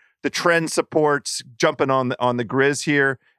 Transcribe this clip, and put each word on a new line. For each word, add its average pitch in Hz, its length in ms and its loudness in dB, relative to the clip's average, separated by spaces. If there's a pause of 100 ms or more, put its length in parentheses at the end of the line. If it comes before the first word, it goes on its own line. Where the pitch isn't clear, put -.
(240)
the 143 60 -2
trend 170 420 0
supports 151 720 0 (140)
jumping 151 320 0
on 131 180 0
the, 127 140 -4
on 123 160 0
the 120 80 -2
Grizz 135 400 0
here. 139 340 0 (200)